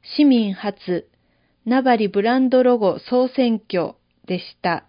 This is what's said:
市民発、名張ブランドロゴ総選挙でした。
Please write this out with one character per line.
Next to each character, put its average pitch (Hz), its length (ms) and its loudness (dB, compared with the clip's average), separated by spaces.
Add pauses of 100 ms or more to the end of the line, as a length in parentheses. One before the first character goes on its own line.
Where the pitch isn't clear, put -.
(160)
市 294 80 4
民 226 300 2
発、 185 540 -8 (560)
名 254 180 0
張 226 260 2
ブ 202 140 -2
ラ 240 160 0
ン 262 100 2
ド 254 140 2
ロ 247 160 2
ゴ 196 200 0
総 254 300 -2
選 240 400 0
挙 175 260 -4 (320)
で 180 140 -6
し - 200 -20
た。 170 280 -4